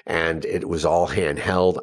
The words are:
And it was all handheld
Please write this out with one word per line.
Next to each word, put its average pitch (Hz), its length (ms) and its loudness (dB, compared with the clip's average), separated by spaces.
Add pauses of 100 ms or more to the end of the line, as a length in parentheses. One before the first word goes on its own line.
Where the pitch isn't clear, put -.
And 82 380 -2
it - 240 -4
was 80 160 -2
all 85 240 4
handheld 92 720 0